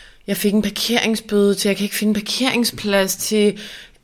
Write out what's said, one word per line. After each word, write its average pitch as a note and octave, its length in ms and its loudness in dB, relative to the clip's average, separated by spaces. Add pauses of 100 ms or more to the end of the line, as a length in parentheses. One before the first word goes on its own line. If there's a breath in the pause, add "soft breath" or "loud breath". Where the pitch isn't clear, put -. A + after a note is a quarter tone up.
(280 loud breath)
"Jeg G3 100 -2
fik G3+ 160 0
en G#3+ 80 4
parkeringsbøde," G#3 960 0
til, G3 140 0
"Jeg F#3+ 80 0
kan G3+ 60 -4
ikke G3+ 120 -4
finde G#3+ 180 2
parkeringsplads," G#3 1040 0
til, G#3 440 0 (440 loud breath)